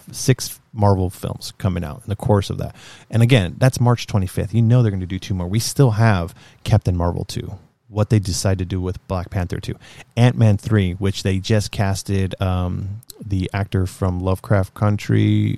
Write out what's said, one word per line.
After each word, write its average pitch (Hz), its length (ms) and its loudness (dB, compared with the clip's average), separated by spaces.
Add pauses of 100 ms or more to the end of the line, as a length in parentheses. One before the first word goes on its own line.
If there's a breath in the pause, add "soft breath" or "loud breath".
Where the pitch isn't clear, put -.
(100)
six - 480 -2 (140)
Marvel 98 380 4
films - 480 -10
coming 87 260 -2
out 73 200 -12
in - 40 -12
the 101 80 -4
course 101 340 0
of 92 80 -6
that. - 160 -10 (340 loud breath)
And 117 140 4
again, 117 360 4
that's 127 220 2
March 120 280 2
twenty-fifth. 95 440 -2
You 117 100 2
know 120 200 6
they're 110 80 2
gonna 92 160 -4
do 92 140 -6
two - 140 -4
more. 90 120 -4
We 104 140 -2
still 127 320 2
have 101 420 2 (300 loud breath)
Captain 95 320 2
Marvel 87 280 -2
two, - 320 -10 (300)
what 104 240 -2
they 113 80 4
decide 95 400 -2
to 92 60 -4
do 90 160 -6
with 90 260 -6
Black 90 240 -6
Panther 90 300 -4
two, - 160 -10 (400 loud breath)
Ant-Man 117 420 4
three, 95 360 0
which 98 280 -4
they 95 160 0
just 101 320 0
casted, 95 720 -2
um, 92 600 -4 (220)
the 101 300 -2
actor 98 320 0
from 90 320 -2
Lovecraft 95 560 0
Country 104 840 0